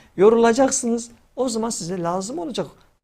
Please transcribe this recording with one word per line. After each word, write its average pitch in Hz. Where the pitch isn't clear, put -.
yorulacaksınız. 233
O 262
zaman 220
size 175
lazım 190
olacak. 226